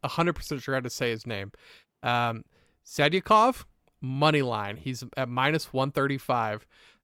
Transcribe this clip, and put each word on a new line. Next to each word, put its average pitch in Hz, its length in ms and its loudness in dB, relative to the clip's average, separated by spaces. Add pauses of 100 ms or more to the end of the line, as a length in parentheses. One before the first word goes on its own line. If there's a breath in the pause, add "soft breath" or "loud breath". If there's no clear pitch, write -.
a 139 40 -4
hundred 170 260 0
percent - 280 -8
sure 135 120 -4
how 131 60 0
to 123 100 -6
say 123 200 -2
his 113 160 -6
name. 101 240 -8 (540 soft breath)
Um, 120 400 0 (420)
Sadyakov, 214 800 4 (360)
money 143 420 2
line. 107 340 -4
He's 131 260 -8 (140)
at 131 120 -2
minus 135 440 0
one 131 180 0
thirty-five. 127 760 -2 (380 soft breath)